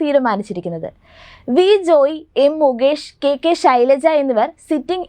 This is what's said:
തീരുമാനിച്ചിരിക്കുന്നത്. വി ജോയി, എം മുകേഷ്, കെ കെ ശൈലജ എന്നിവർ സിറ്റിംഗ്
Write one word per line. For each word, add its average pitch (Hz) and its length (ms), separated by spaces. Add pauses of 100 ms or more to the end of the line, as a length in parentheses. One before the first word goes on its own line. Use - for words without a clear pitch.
തീരുമാനിച്ചിരിക്കുന്നത്. 208 840 (680)
വി 359 120 (200)
ജോയി, 311 300 (260)
എം 294 160
മുകേഷ്, 277 500 (120)
കെ 285 100 (120)
കെ 339 180
ശൈലജ 262 440 (140)
എന്നിവർ 262 280 (200)
സിറ്റിംഗ് 339 400